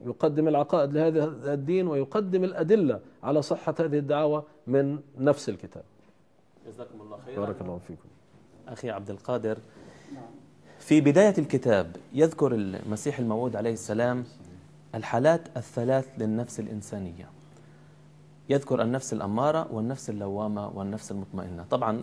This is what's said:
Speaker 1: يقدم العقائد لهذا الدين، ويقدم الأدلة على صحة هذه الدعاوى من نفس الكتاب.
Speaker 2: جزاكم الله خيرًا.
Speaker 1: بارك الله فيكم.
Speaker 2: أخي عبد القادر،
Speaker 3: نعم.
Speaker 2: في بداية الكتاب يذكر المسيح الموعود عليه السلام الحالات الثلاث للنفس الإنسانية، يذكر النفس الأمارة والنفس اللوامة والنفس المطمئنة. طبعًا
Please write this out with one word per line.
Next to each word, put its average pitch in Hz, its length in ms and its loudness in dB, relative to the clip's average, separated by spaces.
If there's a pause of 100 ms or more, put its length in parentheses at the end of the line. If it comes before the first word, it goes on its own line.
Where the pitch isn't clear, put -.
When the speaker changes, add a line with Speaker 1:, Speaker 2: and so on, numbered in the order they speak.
Speaker 1:
يقدم 151 420 2
العقائد 147 460 4
لهذا 151 600 2
الدين، 170 340 0
ويقدم 180 560 0
الأدلة 175 560 4 (240)
على 143 180 2
صحة 156 380 -2
هذه 151 180 2
الدعاوى 147 460 0 (240)
من 139 320 2 (200)
نفس 143 300 2
الكتاب. 92 340 -10 (840)
Speaker 2:
جزاكم 113 340 -16
الله 104 240 -16
خيرًا. 101 200 -6
Speaker 1:
بارك 101 160 -6
الله 90 160 -6 (100)
فيكم. 82 200 -16 (600)
Speaker 2:
أخي 123 220 -8
عبد 101 200 -8
القادر، 110 480 -2 (560)
Speaker 3:
نعم. 269 100 -14 (560)
Speaker 2:
في 151 220 6
بداية 180 360 8
الكتاب 113 580 2 (180)
يذكر 151 400 4
المسيح 107 680 -4
الموعود 117 360 -2
عليه 113 180 -2
السلام 120 500 0 (720)
الحالات 135 460 2 (160)
الثلاث 127 500 0 (100)
للنفس 113 420 -2
الإنسانية، 101 680 -10 (1200)
يذكر 135 320 2
النفس 123 320 0
الأمارة 127 580 0
والنفس 117 380 -4
اللوامة 104 680 -4
والنفس 98 360 -6
المطمئنة. 92 580 -8
طبعًا 120 340 0